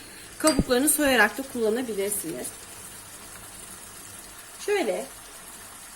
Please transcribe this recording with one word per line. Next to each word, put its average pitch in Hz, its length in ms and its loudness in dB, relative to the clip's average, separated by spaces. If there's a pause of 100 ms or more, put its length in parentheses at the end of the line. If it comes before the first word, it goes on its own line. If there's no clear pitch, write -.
(380)
kabuklarını 269 500 6
soyarak 254 500 6
da 277 40 -4 (100)
kullanabilirsiniz. 214 960 0 (2250)
Şöyle 247 460 2 (880)